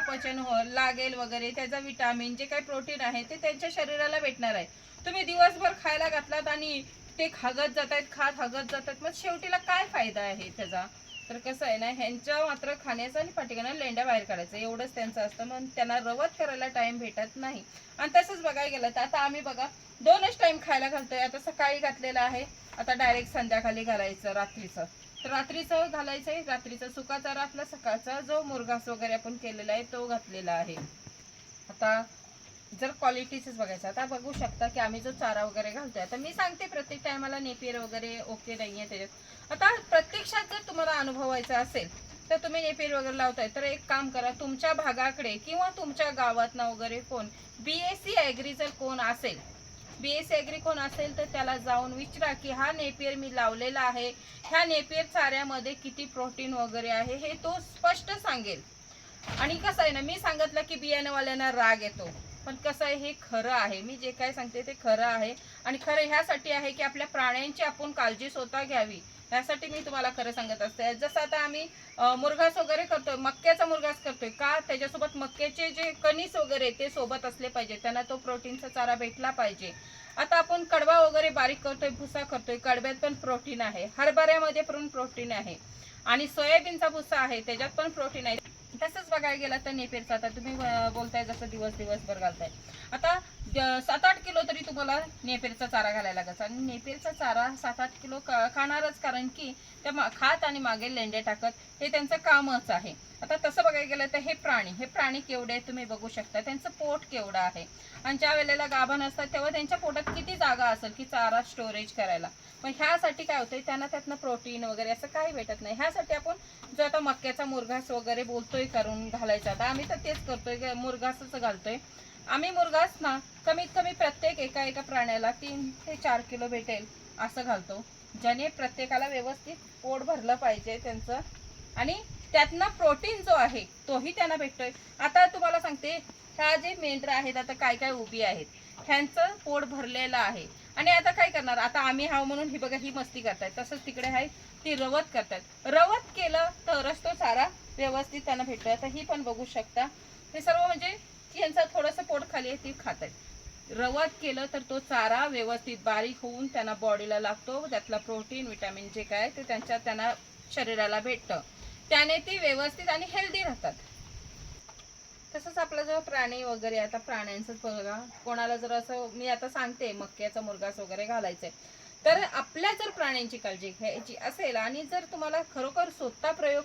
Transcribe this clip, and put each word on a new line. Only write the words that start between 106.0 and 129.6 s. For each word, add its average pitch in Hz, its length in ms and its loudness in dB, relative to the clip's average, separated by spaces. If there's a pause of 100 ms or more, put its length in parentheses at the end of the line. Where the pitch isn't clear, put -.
शकता, 214 320 -4
त्यांचं 277 300 -6
पोट 302 420 -2
केवढं 202 260 -2
आहे 180 260 0 (400)
आणि 277 140 0
ज्या 302 160 6
वेळेला 294 320 4
गाभण 269 360 4
असतात 277 300 -2
तेव्हा 294 180 2
त्यांच्या 302 280 0
पोटात 302 380 -2
किती 349 200 -6
जागा 254 280 4
असेल 220 320 2
की 262 80 -8
चारा 233 380 4
स्टोरेज 214 500 -6
करायला. 175 360 0 (360)
मग 262 120 -2
ह्यासाठी 320 480 4
काय 294 140 0
होतंय, 254 220 -2
त्यांना 277 260 -2
त्यातनं 285 280 -4
प्रोटीन 240 500 -4
वगैरे 220 260 -2
असं 233 160 -2
काही 311 260 -2
भेटत 226 280 -6
नाही. 214 140 -6
ह्यासाठी 311 400 0
आपण 320 220 -2 (400)
जो 302 60 4
आता 294 180 4
मक्याचा 269 440 0
मुरघास 254 460 -4
वगैरे 240 320 0
बोलतोय 240 420 -2
करून 220 440 0
घालायचा, 220 420 0
आता 202 140 0
आम्ही 269 240 0
तर 349 160 -2
तेच 302 220 -4
करतोय, 247 300 -4
ग-, 254 200 -4
मुरघासच 254 580 -4
घालतोय 220 420 -2 (520)
आम्ही. 311 220 2
मुरघास 349 400 6 (100)
ना 277 180 2 (280)
कमीत 330 280 2
कमी 359 180 2
प्रत्येक 320 460 2
एका 269 260 -2
एका 269 160 -4
प्राण्याला 233 500 2 (100)
तीन 277 280 -6 (180)
ते 311 100 -8
चार 247 240 4 (100)
किलो 240 180 -4
भेटेल 226 360 -4 (340)
असं 233 240 -4
घालतो, 202 420 -2 (380)
ज्याने 247 260 2
प्रत्येकाला 262 600 -2
व्यवस्थित 269 480 -6 (260)